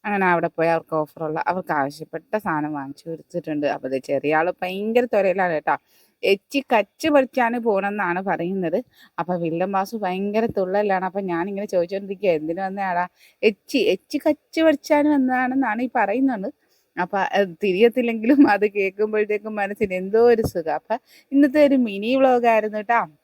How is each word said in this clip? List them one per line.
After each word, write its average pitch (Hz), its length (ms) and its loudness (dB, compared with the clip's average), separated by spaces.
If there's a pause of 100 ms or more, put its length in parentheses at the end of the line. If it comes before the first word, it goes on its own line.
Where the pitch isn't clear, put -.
അങ്ങനെ 202 220 -2
അവിടെ 170 220 2
പോയി 165 220 0
അവർക്ക് 165 260 -2
ഓഫറുള്ള, 156 520 -6
അവർക്ക് 180 260 -4
ആവശ്യപ്പെട്ട 151 640 -6
സാധനം 156 360 -4
വാങ്ങിച്ചു 139 320 -12
കൊടുത്തിട്ടുണ്ട്. 156 640 -6
അപ്പൊ 139 220 -4
ദേ 135 100 -2
ചെറിയ 143 360 -2
ആള് 165 180 2
ഭയങ്കര 208 520 -2
ത്വരയിലാണ് 190 480 0
കേട്ടോ. 147 220 -2 (480)
എച്ചി - 440 0
കച്ച് 220 420 0
പഠിക്കാന് 247 500 2
പോണെന്നാണ് 202 640 -2
പറയുന്നത്. 180 540 -2 (400)
അപ്പൊ 170 200 -4
വില്ലൻ 170 340 -2
ബാസു 196 260 -2
ഭയങ്കര 202 540 -2
തുള്ളലാണ്. 190 540 -2
അപ്പൊ 190 160 -4
ഞാനിങ്ങനെ 196 460 -4
ചോദിച്ചോണ്ടിരിക്കുക, 196 600 -2
"എന്തിനു 165 320 -2
വന്നയാളാ?" 190 440 -2 (380)
"എച്ചി, 220 440 0
എച്ചി 190 300 -2
കച്ച് - 440 -2
പഠിച്ചാന് 302 480 2
വന്നതാണെന്നാണ് 254 720 0
ഈ 254 120 -4
പറയുന്നത്." 226 560 0 (480)
അപ്പൊ, 180 220 -2 (140)
ഏ, 196 80 2 (180)
തിരിയത്തില്ലെങ്കിലും 226 880 2
അത് 202 180 2
കേൾക്കുമ്പോഴത്തേക്കും 208 880 -2
മനസ്സിന് 202 380 -4
എന്തോ 196 320 0
ഒരു 226 180 4
സുഖം. 160 320 -4
അപ്പൊ 214 200 -6 (360)
ഇന്നത്തെ 285 340 6
ഒരു 277 120 4
മിനി 214 380 0
വ്ലോഗായിരുന്നു 233 680 2
ട്ടോ. 226 200 2 (220)